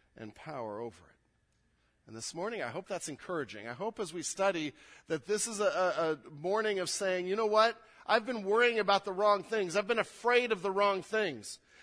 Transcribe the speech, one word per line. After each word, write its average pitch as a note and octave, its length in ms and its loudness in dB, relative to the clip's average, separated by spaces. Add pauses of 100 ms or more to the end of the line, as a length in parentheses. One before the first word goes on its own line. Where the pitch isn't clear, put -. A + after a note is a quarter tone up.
(180)
and A2 160 -14
power A2+ 460 -10
over A#2 160 -12
it. - 1120 -20
And A2 80 -16
this A2+ 180 -12
morning, F#3+ 280 -6
I B2 60 -4
hope D#3+ 200 -10
that's F3+ 200 -8
encouraging. B2 600 -8
I A#2+ 60 -8
hope G#3 260 -8
as E3 120 -8
we E3+ 100 -8
study F3 500 -2 (340)
that D#3+ 200 -4
this G#3 200 0
is G#3+ 140 -4
a, G#3 40 2
a, E3 480 2
a D3+ 60 -4 (220)
morning G#3 380 0
of F3+ 100 -2
saying, F#3 380 -2
"You F#3+ 100 0
know A3 100 2
what? A3 300 4 (300)
I've A3 180 4
been A#3 180 -4
worrying A3+ 360 4
about G3 260 4
the G3+ 80 -6
wrong G3+ 320 4
things. F#3+ 320 -2
I've G#3 100 0
been A#3 120 0
afraid A#3+ 520 2
of F#3+ 120 -2
the G3 100 0
wrong G3 300 2
things." E3 560 -4 (240)